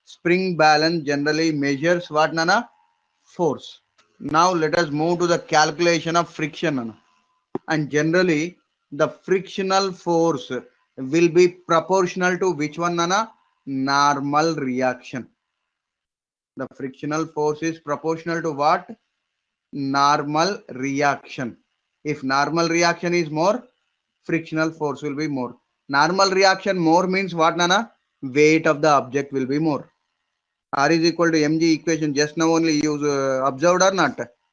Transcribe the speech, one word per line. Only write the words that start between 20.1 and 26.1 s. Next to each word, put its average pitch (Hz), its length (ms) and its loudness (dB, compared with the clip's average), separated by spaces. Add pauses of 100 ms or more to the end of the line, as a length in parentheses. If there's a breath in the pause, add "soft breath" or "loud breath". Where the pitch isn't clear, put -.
reaction. 135 880 -4 (460)
If 151 200 -6
normal 147 460 0
reaction 170 440 0
is 165 160 -2
more, 165 340 0 (640)
frictional 160 460 -2
force 147 300 -6
will 147 140 -8
be 156 120 -6
more. 123 300 -6 (320)
Normal 175 400 2